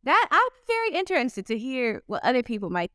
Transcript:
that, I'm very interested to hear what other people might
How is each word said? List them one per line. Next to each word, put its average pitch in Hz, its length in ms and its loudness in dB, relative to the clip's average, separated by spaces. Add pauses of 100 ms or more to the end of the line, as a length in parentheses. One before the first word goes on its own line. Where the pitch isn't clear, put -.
that, 370 280 4
I'm 466 180 4 (160)
very 453 320 -2
interested 277 500 -2
to 226 100 -4
hear 247 500 -4
what - 160 -6
other 247 180 4
people 208 280 -6
might 180 240 -4